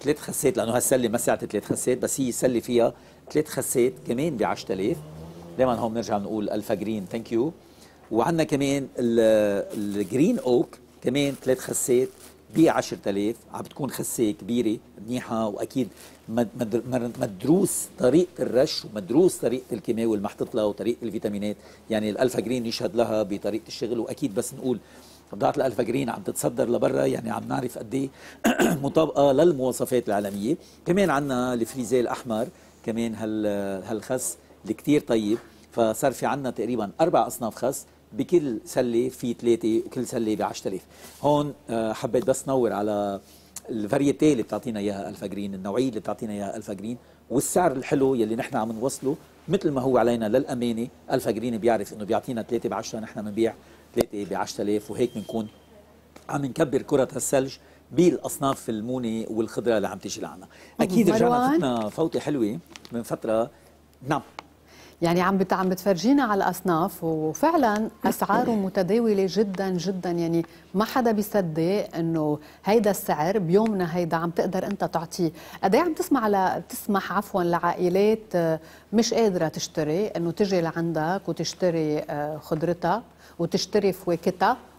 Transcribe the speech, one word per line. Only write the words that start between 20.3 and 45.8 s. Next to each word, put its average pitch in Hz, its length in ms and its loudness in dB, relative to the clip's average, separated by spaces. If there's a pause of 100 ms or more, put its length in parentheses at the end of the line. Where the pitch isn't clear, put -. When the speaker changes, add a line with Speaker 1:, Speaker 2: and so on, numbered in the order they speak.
Speaker 1:
لها، 107 100 2
وطريقه 104 380 -2
الفيتامينات. 104 540 -4 (340)
يعني 107 200 0
الألفا 120 300 0
جرين 117 260 -2
يشهد 110 300 -4
لها 110 260 2
بطريقه 101 460 -4
الشغل. 117 300 -6
واكيد 110 360 -4
بس 123 200 -4
نقول 131 240 -2 (540)
بضاعة 135 240 0
الألفا 127 260 0
جرين 120 280 -2
عم 196 120 -6
تتصدر 127 460 -2
لبرا، 135 360 2
يعني 120 260 -2
عم 110 180 -6
نعرف 131 300 -4
قد 110 160 -10
إيه 139 140 -2 (380)
<clears throat> 175 380 2
مطابقة 143 480 4
للمواصفات 127 760 2
العالمية. 101 480 0 (300)
كمان 180 240 4
عنا 131 440 0
الفريزيه 120 460 0
الأحمر، 120 480 -2 (360)
كمان 113 300 -4
هال-، 104 720 -4
هالخس 113 520 -6 (260)
اللي 101 120 -4
كتير 147 260 2
طيب. 113 380 0 (340)
فصار 117 400 2
في 131 140 -4
عنا 127 240 -2
تقريبًا 110 400 -4 (100)
أربع 156 260 4
أصناف 117 280 -6
خس، - 320 -4 (260)
بكل 131 520 2
سلة 123 440 0
في 123 260 -4
ثلاثة 113 520 2
وكل 123 200 -6
سلة 110 300 -2
بعشرة 101 320 -4
آلاف. 92 140 -6 (400)
هون، 147 320 2 (160)
آه، 113 220 -2
حبيت 120 340 -2
بس 131 220 0
نور 123 240 2
على 101 480 -2 (500)
الفاريتي 139 640 2
اللي 113 100 0
بتعطينا 107 380 -4
إياها 98 280 -4
ألفا 107 180 -10
جرين، 98 280 -6
النوعية 101 340 -2